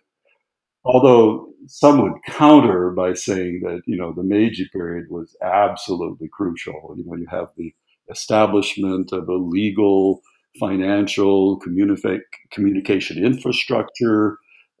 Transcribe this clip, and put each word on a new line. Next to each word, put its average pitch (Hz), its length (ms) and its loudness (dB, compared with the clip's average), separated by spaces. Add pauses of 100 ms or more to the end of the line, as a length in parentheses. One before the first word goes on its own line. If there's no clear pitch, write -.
(840)
Although 127 640 6 (180)
some 143 360 4
would 90 260 -2
counter 107 640 4
by 92 220 -2
saying 90 500 -6
that, 87 220 -8
you 110 100 -4
know, 87 160 -6
the 87 100 -8
Meiji 104 520 0
period 85 360 -8
was 85 320 -12
absolutely 87 840 -2
crucial. 82 680 -10
You - 80 -12
know, 85 100 -12
you 85 140 -10
have 87 260 -6
the 82 180 -12 (380)
establishment 98 1000 -2
of 87 160 -8
a 90 60 -2
legal, 98 840 0 (380)
financial, 98 1000 0
communifa-, 98 580 -2 (320)
communication 98 760 -2
infrastructure. 117 1120 0 (420)